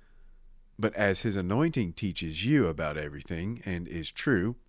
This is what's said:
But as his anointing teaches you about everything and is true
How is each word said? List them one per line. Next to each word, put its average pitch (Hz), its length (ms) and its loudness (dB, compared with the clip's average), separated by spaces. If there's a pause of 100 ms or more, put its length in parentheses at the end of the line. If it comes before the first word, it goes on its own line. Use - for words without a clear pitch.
(760)
But 107 160 0
as 101 300 2
his 107 120 0
anointing 104 580 2
teaches 85 520 -4
you 131 220 6
about 78 300 -2
everything 80 680 -6
and 87 220 -4
is 82 240 -6
true 117 460 2 (120)